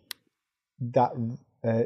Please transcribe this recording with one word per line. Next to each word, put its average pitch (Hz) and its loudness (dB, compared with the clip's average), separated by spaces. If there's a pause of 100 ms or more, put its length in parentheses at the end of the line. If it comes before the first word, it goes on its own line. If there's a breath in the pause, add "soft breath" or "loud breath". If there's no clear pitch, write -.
(800)
that, 123 2 (520)
uh, 113 2